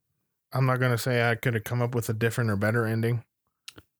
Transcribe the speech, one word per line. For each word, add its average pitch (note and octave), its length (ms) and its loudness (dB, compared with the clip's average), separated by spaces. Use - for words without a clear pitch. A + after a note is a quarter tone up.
I'm C3 140 2
not B2+ 140 2
gonna B2+ 180 2
say A#2+ 320 2
I A#2 60 2
could B2 200 -2
have G#2+ 80 -2
come B2 180 -2
up A#2+ 140 -2
with A2+ 140 -2
a A#2 40 -2
different A2+ 380 0
or G2+ 40 0
better A2 300 2
ending. A2+ 380 -2